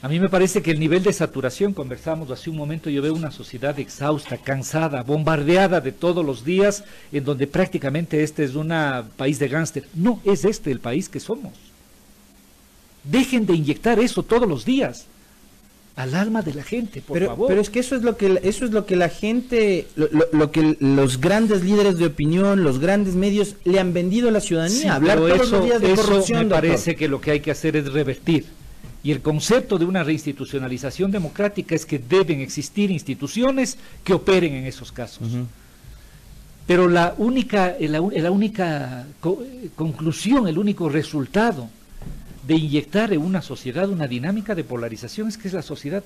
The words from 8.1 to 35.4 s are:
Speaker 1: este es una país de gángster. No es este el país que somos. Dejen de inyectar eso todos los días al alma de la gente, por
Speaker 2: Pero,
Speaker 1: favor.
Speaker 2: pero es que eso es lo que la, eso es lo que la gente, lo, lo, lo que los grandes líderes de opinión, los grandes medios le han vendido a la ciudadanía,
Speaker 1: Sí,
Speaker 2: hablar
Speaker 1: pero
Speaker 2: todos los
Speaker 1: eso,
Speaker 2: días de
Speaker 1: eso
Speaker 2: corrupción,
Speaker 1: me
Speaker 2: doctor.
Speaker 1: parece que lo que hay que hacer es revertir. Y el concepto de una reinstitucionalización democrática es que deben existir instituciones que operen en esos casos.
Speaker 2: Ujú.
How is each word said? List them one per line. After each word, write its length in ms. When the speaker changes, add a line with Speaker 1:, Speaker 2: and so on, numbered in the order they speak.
Speaker 1:
este 220
es 100
una 500
país 200
de 100
gángster. 360
No 300
es 220
este 240
el 100
país 300
que 100
somos. 320
Dejen 400
de 100
inyectar 440
eso 240
todos 260
los 160
días 400
al 180
alma 260
de 140
la 80
gente, 400
por 120
Speaker 2:
Pero, 120
Speaker 1:
favor. 220
Speaker 2:
pero 120
es 80
que 120
eso 140
es 80
lo 140
que 140
la, 100
eso 240
es 60
lo 160
que 100
la 140
gente, 760
lo, 160
lo, 200
lo 180
que 300
los 400
grandes 420
líderes 360
de 80
opinión, 580
los 140
grandes 380
medios 480
le 160
han 120
vendido 360
a 40
la 80
ciudadanía, 400
Speaker 1:
Sí, 80
Speaker 2:
hablar 300
Speaker 1:
pero 180
Speaker 2:
todos 140
los 100
Speaker 1:
eso, 60
Speaker 2:
días 160
de 100
Speaker 1:
eso 140
Speaker 2:
corrupción, 320
Speaker 1:
me 60
Speaker 2:
doctor. 180
Speaker 1:
parece 340
que 120
lo 120
que 120
hay 80
que 100
hacer 260
es 160
revertir. 540
Y 100
el 100
concepto 560
de 80
una 180
reinstitucionalización 1040
democrática 640
es 120
que 120
deben 420
existir 500
instituciones 880
que 80
operen 420
en 120
esos 260
casos. 340
Speaker 2:
Ujú. 200